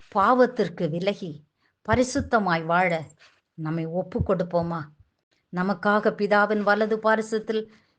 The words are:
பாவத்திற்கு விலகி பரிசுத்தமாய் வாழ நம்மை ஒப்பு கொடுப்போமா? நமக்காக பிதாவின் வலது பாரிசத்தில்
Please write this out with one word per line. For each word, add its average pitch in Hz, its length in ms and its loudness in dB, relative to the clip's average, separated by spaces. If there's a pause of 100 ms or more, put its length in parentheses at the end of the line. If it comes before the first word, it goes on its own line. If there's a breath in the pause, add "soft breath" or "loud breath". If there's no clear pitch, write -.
(160)
பாவத்திற்கு 226 760 2
விலகி 180 420 -4 (540)
பரிசுத்தமாய் 220 800 0
வாழ 175 260 2 (680 soft breath)
நம்மை 160 280 -4 (140)
ஒப்பு 180 200 -4
கொடுப்போமா? 170 600 -2 (720)
நமக்காக 202 640 0
பிதாவின் 208 500 2
வலது 208 320 2
பாரிசத்தில் 220 640 -2 (360 soft breath)